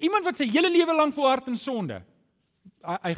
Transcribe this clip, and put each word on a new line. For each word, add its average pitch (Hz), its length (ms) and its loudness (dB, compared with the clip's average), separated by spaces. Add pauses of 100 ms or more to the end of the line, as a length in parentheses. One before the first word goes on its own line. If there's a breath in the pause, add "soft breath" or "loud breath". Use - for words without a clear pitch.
Iemand 370 240 0
wat - 140 -2
sy 262 100 -2
hele 339 240 2
lewe 330 240 4
lank 302 160 2
volhard 262 380 0
in 233 100 -6
sonde, 170 400 -6 (800)
hy, 170 220 -6
hy 170 140 -2